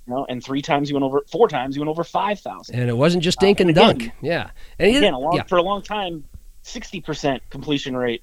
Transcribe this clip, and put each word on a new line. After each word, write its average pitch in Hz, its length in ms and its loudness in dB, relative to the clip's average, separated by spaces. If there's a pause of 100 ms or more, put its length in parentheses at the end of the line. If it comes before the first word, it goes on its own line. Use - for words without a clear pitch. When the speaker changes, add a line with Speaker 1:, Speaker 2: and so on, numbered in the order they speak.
Speaker 1:
You 123 80 -8
know, 135 160 -4
and 123 140 -8
three 139 180 -4
times 143 280 0
he 147 40 -4
went 139 100 0
over, 139 280 0
four - 160 4
times 135 260 -4
he 139 60 -6
went 147 100 -2
over 165 140 -4
five 196 360 -4
thousand. 95 360 -12
Speaker 2:
And 123 140 0
it 117 80 -2
wasn't 175 260 2
just 180 160 0
Speaker 1:
Uh, 196 80 6
Speaker 2:
dink 202 140 6
and 175 100 6
Speaker 1:
and 151 60 4
again, 196 200 8
Speaker 2:
dunk. 117 140 -8 (100)
Yeah. 147 300 -4 (260)
And 175 140 4
he 262 60 4
Speaker 1:
again, 294 40 4
Speaker 2:
didn't 160 140 4
Speaker 1:
a 127 40 -6
long, 151 160 0
Speaker 2:
yeah. 135 80 0
Speaker 1:
for 185 140 0
a 170 60 6
long 196 180 0
time, 185 440 -8 (360)
sixty 208 400 -12
percent 143 480 -4
completion 135 480 -4
rate 120 240 -2